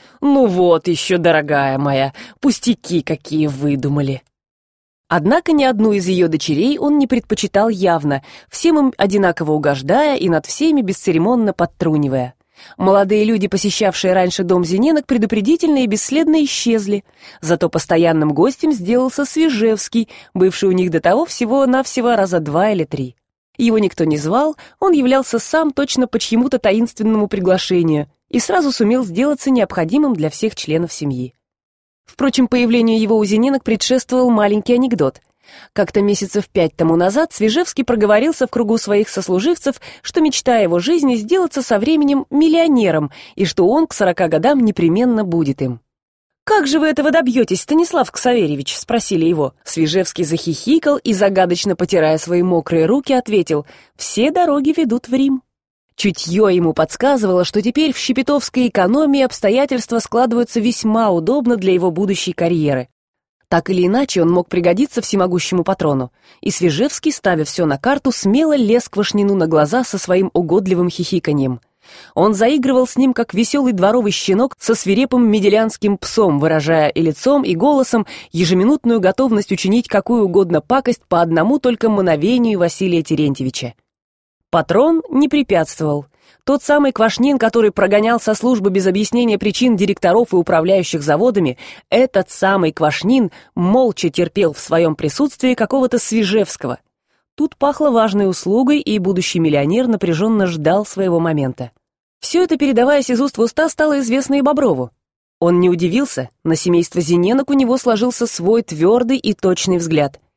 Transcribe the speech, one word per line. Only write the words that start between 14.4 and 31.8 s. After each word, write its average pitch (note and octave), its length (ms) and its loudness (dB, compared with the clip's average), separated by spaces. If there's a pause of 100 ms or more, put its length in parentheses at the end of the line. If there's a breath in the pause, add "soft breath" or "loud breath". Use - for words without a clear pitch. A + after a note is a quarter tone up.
дом F3+ 220 0
Зиненок, C4 400 0
предупредительно B3+ 800 0
и A#3 40 0
бесследно D4+ 560 0
исчезли. G#3 600 -2 (380 loud breath)
Зато E3+ 280 0
постоянным D#3+ 640 2
гостем C4 380 0
сделался B3 540 -2
Свежевский, A3+ 840 -2 (240 loud breath)
бывший F#3+ 360 2
у - 20 4
них F3+ 180 0
до D#3+ 100 0
того A3+ 260 2
всего-навсего B3+ 880 0
раза F#3 240 0
два D#3+ 320 0
или E3+ 140 -2
три. C3 300 -8 (400)
Его A#3 220 2
никто F#3 280 0
не D3+ 120 0
звал, A#3+ 380 -2 (240 loud breath)
он F#4+ 140 2
являлся C4 440 0
сам D#4 360 -2
точно C4 340 -2
по - 100 -4
чьему-то B3 400 0
таинственному A3 680 0
приглашению F3+ 800 0 (220)
и A#3+ 100 -2
сразу D#4+ 320 0
сумел A#3 340 0
сделаться C4 460 -2
необходимым A3 640 0
для D3+ 160 -2
всех - 240 -4
членов D#3+ 360 -4
семьи. B2+ 440 -8 (680)